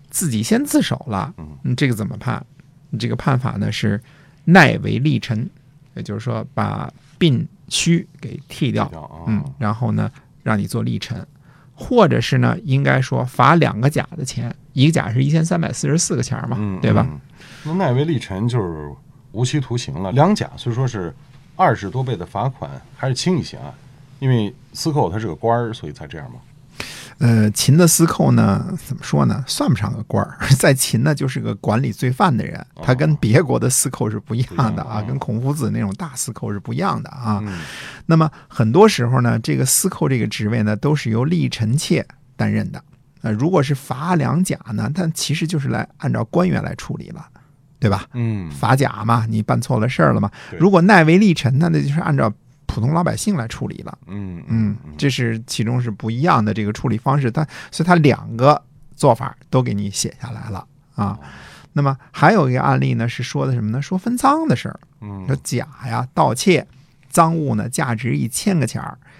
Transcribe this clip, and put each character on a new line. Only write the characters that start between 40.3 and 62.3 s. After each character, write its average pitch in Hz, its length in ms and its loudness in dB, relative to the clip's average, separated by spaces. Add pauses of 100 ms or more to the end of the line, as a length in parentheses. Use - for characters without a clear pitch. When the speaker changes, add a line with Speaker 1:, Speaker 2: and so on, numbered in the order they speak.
Speaker 1:
位 110 160 0
呢， 107 140 0
都 143 180 0
是 131 140 -2
由 113 160 0
力 156 240 0
臣 113 280 -2
妾 160 300 0 (300)
担 107 120 0
任 104 220 -2
的。 - 100 -12 (400)
呃， 110 120 -2
如 131 180 0
果 180 100 4
是 139 140 0
罚 151 400 -4
两 143 260 0
甲 - 160 -2 (140)
呢， 107 240 -2
但 170 160 -2
其 - 220 -4
实 160 120 -4
就 160 140 -2
是 139 80 -4
来 120 180 -2 (120)
按 - 160 -4
照 113 100 -2
官 175 240 0
员 151 160 0
来 - 120 -6
处 - 200 -10
理 - 140 -12
了， - 180 -16 (520)
对 107 100 2
吧？ 95 240 -2
Speaker 2:
嗯。 110 360 -4
Speaker 1:
罚 76 280 0
甲 123 260 0
嘛， 117 240 2
你 110 160 0
办 123 160 0
错 120 180 -2
了 110 120 0
事 - 120 -2
儿 147 120 6
了 110 80 2
嘛。 202 100 0 (180)
Speaker 2:
对。 - 80 -14
Speaker 1:
如 202 140 6
果 180 100 8
耐 185 220 8
为 160 140 8
力 202 160 6
陈， 131 260 2
那， 170 80 4
那 160 140 2
就 139 80 0
是 147 100 0
按 170 160 0
照 123 160 2 (340)
普 - 140 -6
通 113 140 0
老 170 100 2
百 139 140 -2
姓 208 180 -2
来 120 120 -4
处 113 200 -8
理 - 120 -10
了。 - 180 -14 (100)
Speaker 2:
嗯， 95 400 -10
Speaker 1:
嗯， 107 380 0
Speaker 2:
嗯。 76 120 -16
Speaker 1:
这 147 120 2
是 117 360 -2
其 - 200 -2
中 123 160 0
是 120 100 -4
不 107 180 -6
一 120 120 -2
样 135 240 4
的 107 80 0
这 107 100 -2
个 104 80 -2
处 107 160 -4
理 110 100 0
方 135 220 0
式， 131 100 2
它， 151 160 -2 (260)
所 - 120 -2
以 165 40 -6
它 180 80 6
两 123 420 4
个 135 240 4 (340)
做 135 180 4
法 - 220 -8 (140)
都 131 120 2
给 123 120 -2
你 101 160 -4
写 - 320 -6
下 113 100 -12
来 107 180 -12
了 95 160 -10 (300)
啊。 104 120 -2
Speaker 2:
哦。 104 120 -4 (540)
Speaker 1:
那 143 80 2
么 135 160 0 (140)
还 160 200 4